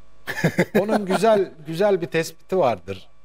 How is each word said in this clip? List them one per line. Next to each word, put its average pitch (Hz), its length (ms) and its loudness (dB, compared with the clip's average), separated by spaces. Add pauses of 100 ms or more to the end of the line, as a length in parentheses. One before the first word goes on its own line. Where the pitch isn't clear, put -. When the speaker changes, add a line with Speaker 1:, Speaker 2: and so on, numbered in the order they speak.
(400)
Speaker 1:
<laughs> 170 400 0
Speaker 2:
Onun 208 260 0
güzel, 190 460 2 (160)
güzel 185 340 2
bir 170 60 -6
tespiti - 500 -4
vardır. 101 500 -2 (180)